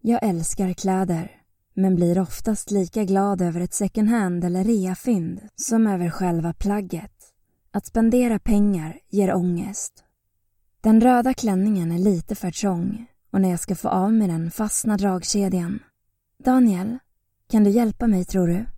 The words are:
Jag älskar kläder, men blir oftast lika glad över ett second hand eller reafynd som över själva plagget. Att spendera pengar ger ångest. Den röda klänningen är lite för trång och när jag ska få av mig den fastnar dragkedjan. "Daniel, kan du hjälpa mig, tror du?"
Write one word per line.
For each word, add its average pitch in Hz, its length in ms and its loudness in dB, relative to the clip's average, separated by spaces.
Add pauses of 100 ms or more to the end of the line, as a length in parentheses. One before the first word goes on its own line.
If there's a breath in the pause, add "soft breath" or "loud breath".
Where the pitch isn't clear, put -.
Jag 233 220 0
älskar 185 500 -2
kläder, 185 580 -2 (440)
men 190 220 2
blir 175 220 2
oftast 202 520 -4
lika 202 340 -2
glad 196 380 0
över 170 180 -2
ett 180 140 -6
second 214 340 0
hand 180 360 0
eller 180 200 0
reafynd 185 760 -2 (160)
som 226 300 2
över 175 240 0
själva 170 420 -2
plagget. 196 640 -4 (560)
Att - 160 -6
spendera 226 520 2
pengar 202 600 2 (100)
ger 196 260 2
ångest. 180 680 -4 (760)
Den 220 200 6
röda 247 340 4
klänningen 190 580 0
är 170 60 -2
lite 190 360 0
för 185 160 -6
trång 196 560 -4 (260)
och 196 80 2
när 190 100 2
jag 175 100 -4
ska - 140 -6
få - 140 -6
av 190 240 0
mig 214 160 2
den 165 220 -4
fastnar 214 480 -4
dragkedjan. 190 800 -2 (680)
"Daniel, 233 540 2 (500)
kan 214 160 4
du 202 60 6
hjälpa 226 360 0
mig, 190 180 2
tror 180 220 0
du?" 185 200 0 (120)